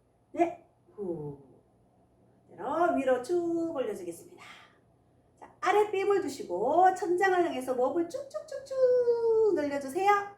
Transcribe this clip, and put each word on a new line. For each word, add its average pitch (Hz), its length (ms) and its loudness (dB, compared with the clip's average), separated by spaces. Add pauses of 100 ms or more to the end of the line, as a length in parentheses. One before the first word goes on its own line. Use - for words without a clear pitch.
(320)
네, 339 340 -2 (300)
후. 156 420 -8 (1120)
내려 302 460 -2
위로 262 260 2
쭉 339 540 -2
올려주겠습니다. 202 680 -10 (960)
자, - 220 -20
아랫배 392 400 2
힘을 392 220 0
주시고 285 720 2
천장을 359 500 2
향해서 262 300 -4
목을 285 340 0
쭉쭉쭉쭉 494 1500 2
늘려주세요. 285 540 0 (280)